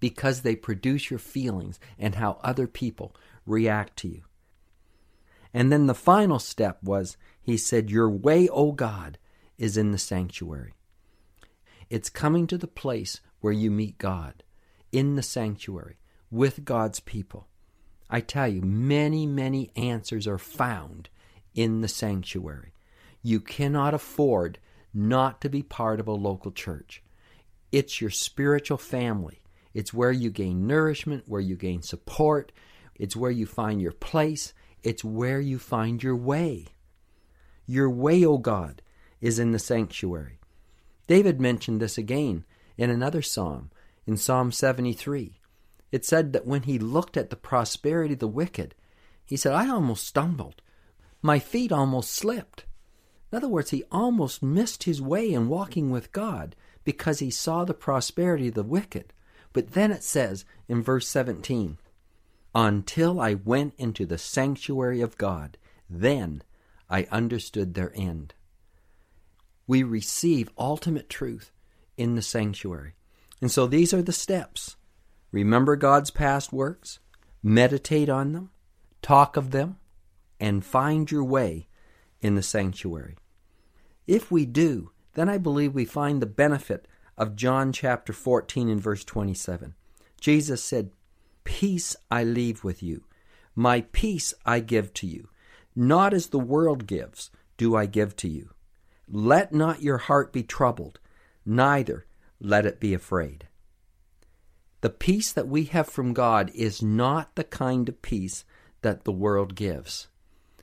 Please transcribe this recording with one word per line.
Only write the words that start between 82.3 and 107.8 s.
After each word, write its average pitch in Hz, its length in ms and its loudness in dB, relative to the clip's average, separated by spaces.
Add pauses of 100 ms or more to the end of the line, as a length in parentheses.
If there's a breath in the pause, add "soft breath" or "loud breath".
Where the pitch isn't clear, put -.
the 95 80 2
sanctuary. 92 720 -4 (920)
If 208 240 2
we 165 140 4
do, 127 480 2 (220)
then 170 160 2
I 202 80 0
believe 147 360 0
we 123 120 0
find 143 340 -2
the 120 60 0
benefit 135 600 0 (300 soft breath)
of 107 180 -2
John 131 380 2
chapter 123 400 -2
fourteen 123 560 0
and 107 120 0
verse 101 240 -4
twenty-seven. 92 720 -6 (460 soft breath)
Jesus 151 420 2
said, 104 300 -4 (500)
"Peace - 540 -2 (160)
I 120 100 0
leave 117 400 0
with 92 180 -4
you. 82 260 -8 (500 soft breath)
My 120 240 4
peace - 540 -2 (120)
I 117 140 2
give 110 340 0
to - 140 -8
you. - 200 -12 (460 soft breath)
Not 170 400 6
as 175 140 0
the 139 100 0
world 135 480 2
gives, - 460 -8 (240 soft breath)
do 113 180 4
I 107 120 2
give 101 320 2
to 90 100 -6
you. 78 220 -10 (580)
Let 143 440 4
not 156 300 2
your 139 160 0
heart 143 340 2
be 123 120 -4
troubled, 101 560 -2 (440 soft breath)
neither 127 640 2 (320)
let 104 260 4
it - 140 -2
be 101 160 0
afraid." 80 540 -4 (1300)
The 117 100 0
peace - 420 0
that 135 160 -4
we 151 160 0
have 156 240 0
from 123 260 -2
God 110 400 2
is 110 300 -2
not 123 500 0
the 175 80 -4
kind 127 460 -2